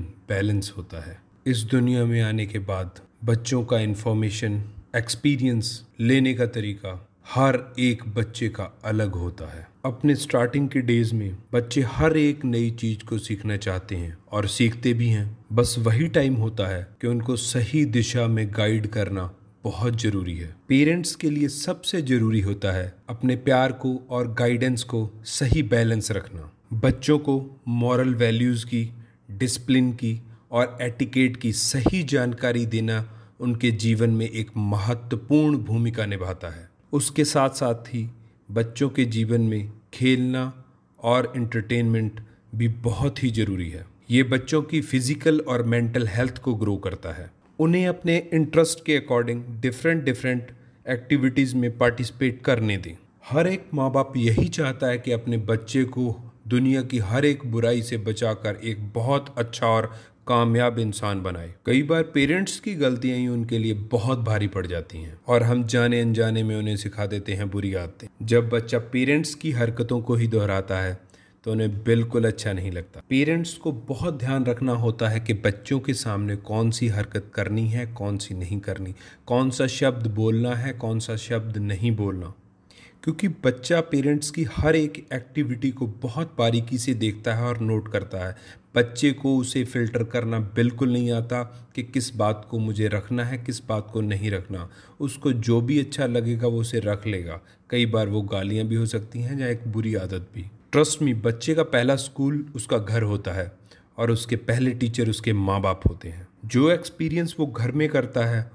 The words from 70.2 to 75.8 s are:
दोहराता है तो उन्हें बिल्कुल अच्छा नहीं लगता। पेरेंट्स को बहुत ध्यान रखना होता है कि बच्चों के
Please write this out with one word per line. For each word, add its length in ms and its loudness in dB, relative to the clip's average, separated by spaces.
दोहराता 540 0
है 320 -6
तो 60 -2
उन्हें 320 -2
बिल्कुल 400 2
अच्छा 280 0
नहीं 200 -4
लगता। 360 -10
पेरेंट्स 460 2
को 180 -6
बहुत 460 -4
ध्यान 260 0
रखना 280 0
होता 360 0
है 120 0
कि 140 0
बच्चों 460 -2
के 140 -2